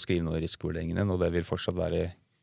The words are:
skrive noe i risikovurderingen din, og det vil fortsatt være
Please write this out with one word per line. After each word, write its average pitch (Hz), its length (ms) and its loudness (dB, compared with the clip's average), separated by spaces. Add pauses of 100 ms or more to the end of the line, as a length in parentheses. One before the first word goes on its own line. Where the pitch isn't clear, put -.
skrive 85 240 0
noe 80 160 0
i - 20 0
risikovurderingen 82 540 -4
din, 101 140 2
og 92 100 2
det 85 100 4
vil 85 140 2
fortsatt - 320 -2
være 85 360 0 (300)